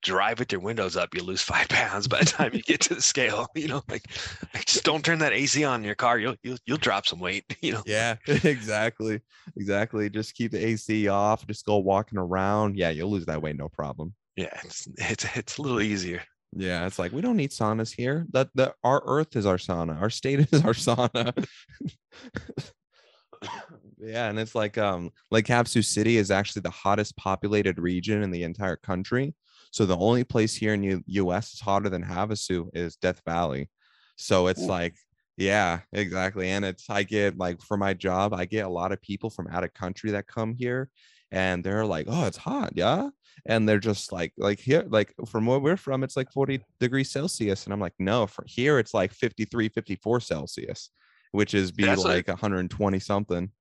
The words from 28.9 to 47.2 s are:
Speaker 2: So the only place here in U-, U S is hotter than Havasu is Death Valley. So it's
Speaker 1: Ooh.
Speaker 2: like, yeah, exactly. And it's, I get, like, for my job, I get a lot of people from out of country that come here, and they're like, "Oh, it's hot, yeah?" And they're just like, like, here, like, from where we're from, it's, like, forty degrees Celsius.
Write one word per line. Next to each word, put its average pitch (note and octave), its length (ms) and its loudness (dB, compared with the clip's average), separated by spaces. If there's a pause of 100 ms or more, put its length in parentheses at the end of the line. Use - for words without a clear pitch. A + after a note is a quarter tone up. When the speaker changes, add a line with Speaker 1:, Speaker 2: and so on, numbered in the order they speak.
Speaker 2:
So A2+ 140 4
the F2+ 120 4
only A#2 260 4
place A2 320 0
here G#2+ 180 0
in G2+ 100 0
U-, F#2+ 240 0
U F#2 260 0
S G2+ 200 -4
is - 60 -14
hotter G2+ 300 0
than F2+ 140 -4
Havasu F#2 720 -4
is E2+ 220 -4
Death - 300 0
Valley. E2 440 -2 (480)
So F#2 300 4
it's F#2 140 0
Speaker 1:
Ooh. F2+ 60 -2
Speaker 2:
like, F2 280 -2 (420)
yeah, F#2+ 440 2 (100)
exactly. F#2+ 580 -2
And G2 160 0
it's, F#2+ 240 -8
I G2+ 140 0
get, G2+ 340 0
like, F2+ 240 -4
for - 160 -4
my G2 160 0
job, F#2+ 400 0
I F2+ 120 -2
get G#2 200 -2
a F#2 40 -6
lot F2+ 240 -2
of F#2+ 80 -8
people G2+ 280 -6
from F2 180 -10
out F2 180 -2
of F2 80 -6
country G2 380 -6
that G2+ 160 -4
come A2+ 280 -6
here, B2 340 -4 (420)
and F#2 320 0
they're G#2 220 0
like, E2 240 -2
"Oh, D3+ 180 0
it's F#2 100 -6
hot, C4 380 -4
yeah?" D#3 340 2 (360)
And A2 220 2
they're G#2+ 120 6
just G#2 340 -2
like, F2 240 -4
like, G2+ 220 0
here, D3+ 280 4
like, G#2+ 260 2 (140)
from A2 180 -2
where B2+ 140 2
we're D#3 180 2
from, C3 260 -4
it's, C3 140 -6
like, C3 140 -4
forty C3+ 300 -2 (180)
degrees C3 320 2
Celsius. A#2 540 -2